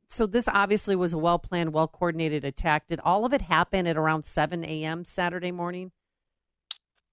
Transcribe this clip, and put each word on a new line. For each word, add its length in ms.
so 160
this 220
obviously 480
was 180
a 40
well-planned, 560
well-coordinated 680
attack. 440
Did 160
all 220
of 80
it 80
happen 460
at 100
around 280
seven 400
A 180
M 220
Saturday 460
morning? 400